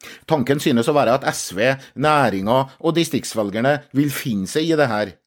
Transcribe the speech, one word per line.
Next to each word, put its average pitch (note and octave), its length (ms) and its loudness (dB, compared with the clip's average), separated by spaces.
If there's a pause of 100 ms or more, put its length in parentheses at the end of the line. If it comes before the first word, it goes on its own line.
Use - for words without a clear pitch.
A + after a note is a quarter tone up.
(300)
Tanken D3 320 0
synes A#2+ 240 2
å D#3 80 2
være C3 240 4
at C#3 80 -4
S - 220 -4 (100)
V, A#2+ 140 2 (260)
næringen C3 800 2
og D#3+ 160 0
distriktsvelgerne A#2 800 -2 (240)
vil C#3+ 160 2
finne G#2 320 -2
seg D#3 240 -2
i D#3+ 80 2
det D3 80 4
her G#2 420 -2